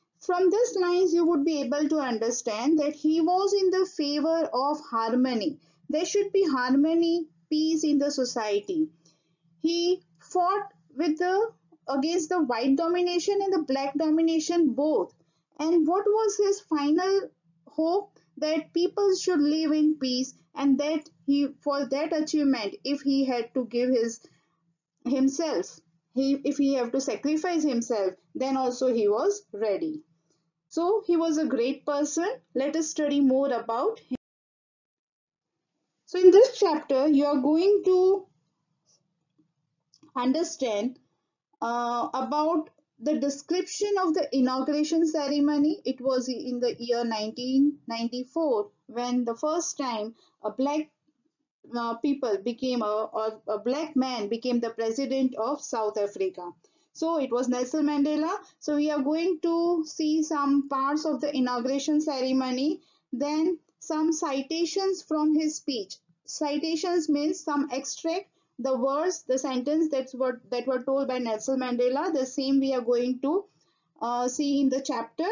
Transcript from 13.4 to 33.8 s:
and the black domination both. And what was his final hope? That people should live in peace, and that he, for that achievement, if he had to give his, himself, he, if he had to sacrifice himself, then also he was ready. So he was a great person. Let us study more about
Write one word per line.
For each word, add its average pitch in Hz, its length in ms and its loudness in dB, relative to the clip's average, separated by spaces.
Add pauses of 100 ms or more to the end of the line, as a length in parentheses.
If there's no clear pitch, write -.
and 392 100 0
the 359 80 0 (100)
black 269 220 -2
domination 320 840 2
both. 285 340 0 (460)
And 320 280 2
what 381 180 0
was 415 320 2
his 392 240 0
final 349 680 0 (380)
hope? 339 520 -2 (180)
That 311 360 -2
people 381 420 2
should 359 240 0
live 302 320 2
in 311 280 4
peace, 262 340 -2 (220)
and 277 240 2
that 302 300 -2 (180)
he, 285 200 2 (140)
for 285 240 -2
that 285 260 -2
achievement, 277 720 0
if 285 180 -4
he 269 220 2
had 240 300 -2
to 254 120 -2
give 240 240 0
his, 233 300 0 (840)
himself, 269 720 0 (360)
he, 269 180 2 (100)
if 294 140 -2
he 277 160 2
had 240 180 -2
to 269 80 0
sacrifice 302 640 -2
himself, 226 520 0 (180)
then 262 240 -2
also 254 340 0
he 226 160 2
was 285 360 0 (100)
ready. 185 480 -4 (680)
So 370 360 0
he 339 100 2
was 330 220 2
a 311 80 0
great 247 400 -2
person. 302 440 -2 (240)
Let 285 220 -2
us 320 140 -2
study 285 320 0
more 269 320 4
about 233 460 -2